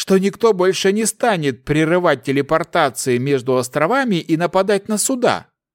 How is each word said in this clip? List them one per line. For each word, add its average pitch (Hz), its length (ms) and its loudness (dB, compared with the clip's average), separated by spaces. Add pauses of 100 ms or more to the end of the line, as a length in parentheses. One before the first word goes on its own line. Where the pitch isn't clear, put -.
Что - 160 2
никто 196 360 2
больше 185 400 0
не 214 140 0
станет 160 580 -2
прерывать 160 580 0
телепортации 143 960 0
между 131 380 0
островами 180 580 0
и 160 220 0
нападать 190 500 0
на 214 100 -4
суда? 214 520 -2 (260)